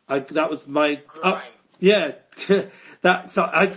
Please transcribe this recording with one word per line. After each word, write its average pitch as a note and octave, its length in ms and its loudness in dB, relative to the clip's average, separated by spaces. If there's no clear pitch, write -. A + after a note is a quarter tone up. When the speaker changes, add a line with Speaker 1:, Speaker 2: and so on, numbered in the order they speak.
Speaker 1:
I, C3+ 120 -2
that D3+ 280 -4
was C#3+ 180 -8
my D3 400 -2
Speaker 2:
Grime. - 280 -2
Speaker 1:
up-, - 100 -10
yeah. F3+ 320 2
<laughs> G3 140 4
That, F3+ 300 2
so F#3+ 100 0
I, F#3 340 0